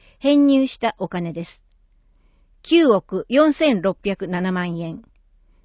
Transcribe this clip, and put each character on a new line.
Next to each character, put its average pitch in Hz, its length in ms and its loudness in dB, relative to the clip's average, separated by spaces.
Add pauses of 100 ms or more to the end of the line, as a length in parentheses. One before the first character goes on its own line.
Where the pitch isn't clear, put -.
(180)
編 285 280 4
入 269 200 4
し - 120 -8
た - 200 -4
お 180 100 -8
金 175 240 -6
で 165 120 -10
す。 - 200 -20 (1000)
九 330 240 4
億 190 420 0
四 294 240 4
千 277 280 0
六 180 220 -4
百 196 260 -6
七 180 240 -4
万 175 260 -6
円。 170 240 -10 (640)